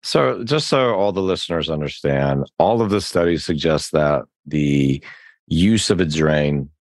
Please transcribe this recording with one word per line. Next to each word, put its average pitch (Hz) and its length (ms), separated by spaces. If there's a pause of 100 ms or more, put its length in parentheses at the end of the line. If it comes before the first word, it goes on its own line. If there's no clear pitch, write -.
So 131 400
just 147 240
so 127 280
all 101 160
the 92 100
listeners 85 480
understand, 69 880
all 110 240
of 107 80
the 101 120
studies 85 440
suggest 78 460
that 73 320 (220)
the 71 560 (460)
use 101 440
of 90 100
a 87 40
drain 76 640 (120)